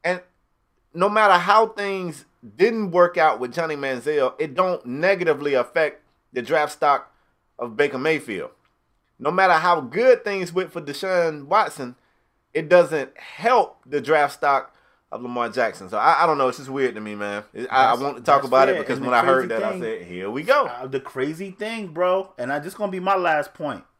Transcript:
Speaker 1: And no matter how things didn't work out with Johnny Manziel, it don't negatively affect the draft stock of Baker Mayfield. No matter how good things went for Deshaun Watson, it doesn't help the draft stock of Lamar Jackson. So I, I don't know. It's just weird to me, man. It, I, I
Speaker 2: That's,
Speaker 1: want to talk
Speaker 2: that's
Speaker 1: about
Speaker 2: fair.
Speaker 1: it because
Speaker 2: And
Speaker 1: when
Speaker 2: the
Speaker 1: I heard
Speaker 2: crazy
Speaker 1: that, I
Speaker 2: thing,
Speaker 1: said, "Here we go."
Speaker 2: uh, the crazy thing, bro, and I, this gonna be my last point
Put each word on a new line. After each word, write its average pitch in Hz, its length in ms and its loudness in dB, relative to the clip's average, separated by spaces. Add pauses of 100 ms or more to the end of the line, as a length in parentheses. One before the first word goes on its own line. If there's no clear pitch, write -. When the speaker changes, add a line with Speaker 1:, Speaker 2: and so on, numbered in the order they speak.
Speaker 1:
And 180 180 -4 (720)
no 180 160 0
matter 208 240 4
how 202 340 4
things 196 580 -8 (300)
didn't 208 360 0
work 175 260 4
out 151 220 2
with 123 140 -6
Johnny 160 220 -4
Manziel, 135 640 -2
it 147 160 -4
don't 180 300 -2
negatively 147 680 0
affect 143 480 0 (300)
the 123 100 -6
draft 151 300 0
stock - 400 0 (480)
of 120 160 -8
Baker 135 220 0
Mayfield. 127 540 -4 (680)
No 143 120 -4
matter 190 220 4
how 175 280 2
good 226 420 2
things 190 300 -6
went 180 180 -4
for 170 100 -10
Deshaun 156 680 -2
Watson, 143 480 -2 (580)
it 156 160 -4
doesn't 160 480 4
help 226 680 0
the 143 140 -6
draft 143 360 2
stock 139 360 0 (400)
of 113 100 -12
Lamar 120 280 -4
Jackson. 104 400 -4
So 107 80 -6
I, 143 260 4
I - 20 4
don't 156 120 2
know. 135 120 2
It's 123 80 -6
just 135 120 -16
weird 131 260 -2
to 107 60 -12
me, 104 140 -10
man. 104 280 -6 (100)
It, 120 180 -10
I, 131 140 4
I - 60 4
Speaker 2:
That's, 120 100 0
Speaker 1:
want 139 160 -6
to 120 60 -18
talk 143 180 4
Speaker 2:
that's 135 60 -6
Speaker 1:
about 131 200 6
Speaker 2:
fair. 180 80 0
Speaker 1:
it 156 40 -4
because 135 180 -4
Speaker 2:
And 135 100 -8
Speaker 1:
when 123 40 0
Speaker 2:
the 120 60 4
Speaker 1:
I 117 80 4
heard 131 240 2
Speaker 2:
crazy 113 120 -2
Speaker 1:
that, - 20 -2
I 101 100 -2
Speaker 2:
thing, 92 80 -8
Speaker 1:
said, 110 220 -8
"Here 90 260 -10
we 135 140 -8
go." 269 220 2
Speaker 2:
uh, 123 220 -10
the 135 120 -6
crazy 160 520 -8
thing, 214 360 -10
bro, 180 500 -2
and 123 140 -6
I, 147 80 -4
this 170 140 -12
gonna 202 180 -6
be 185 80 -8
my 190 160 0
last 160 380 -2
point 131 300 -10 (160)